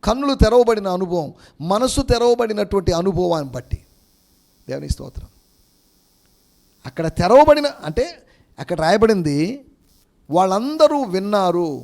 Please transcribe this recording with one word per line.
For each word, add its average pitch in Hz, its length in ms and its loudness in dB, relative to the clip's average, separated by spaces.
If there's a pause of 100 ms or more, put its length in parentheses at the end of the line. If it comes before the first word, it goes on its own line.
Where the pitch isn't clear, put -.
కన్నులు 269 300 -2
తెరవబడిన 226 540 2
అనుభవం, 180 400 -4 (320)
మనసు 214 400 -2
తెరవబడినటువంటి 220 920 0
అనుభవాన్ని 170 600 -2
బట్టి. - 260 -10 (880)
దేవుని 139 200 -10
స్తోత్రం. - 400 -12 (1600)
అక్కడ 165 200 -8 (140)
తెరవబడిన 285 480 6 (200)
అంటే 233 180 -2 (520)
అక్కడ 147 220 -8
రాయబడింది, 180 580 2 (920)
వాళ్ళందరూ 262 720 2
విన్నారు 190 680 -2 (160)